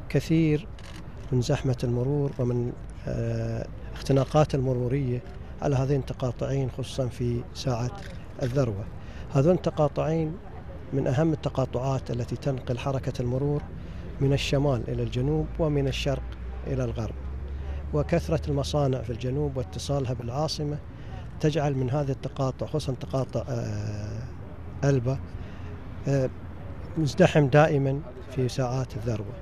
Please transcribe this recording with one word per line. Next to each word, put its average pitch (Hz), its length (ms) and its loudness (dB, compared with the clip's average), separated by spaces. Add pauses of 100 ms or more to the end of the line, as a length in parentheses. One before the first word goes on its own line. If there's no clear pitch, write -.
كثير 156 580 4 (680)
من 127 80 6
زحمة 127 440 2
المرور 135 540 2
ومن، 123 340 0 (360)
آه، 113 580 -2 (260)
اختناقات 139 640 4
المرورية 127 680 0 (400)
على 143 140 4
هذين 135 240 4
التقاطعين، 127 720 -2
خصوصًا 131 360 -4
في 120 360 0 (120)
ساعة 123 360 -2 (520)
الذروة. 120 420 2 (500)
هذون 151 200 6
التقاطعين 156 840 2 (560)
من 135 140 2
أهم 156 260 4
التقاطعات 135 760 0
التي 120 260 -2
تنقل 123 420 -2
حركة 135 440 -2
المرور 139 400 2 (580)
من 139 120 6
الشمال 139 560 4
إلى 123 140 0
الجنوب 135 440 2 (120)
ومن 147 300 4
الشرق 131 340 0 (440)
إلى 131 180 0
الغرب، 113 300 -2 (800)
وكثرة 151 560 2
المصانع 139 520 2
في 113 80 -6
الجنوب 131 460 -2
واتصالها 131 560 -2
بالعاصمة 147 680 -2 (640)
تجعل 147 340 4
من 131 160 2
هذا 139 220 2
التقاطع، 131 540 -2
خصوصًا 139 260 -2
تقاطع، 123 560 -2
آه، 107 760 -4 (640)
ألبا، 135 340 4 (880)
آه، 135 220 2 (680)
مزدحم 156 480 6
دائمًا 143 540 6 (300)
في 127 180 0
ساعات 127 480 -2
الذروة. 107 460 -2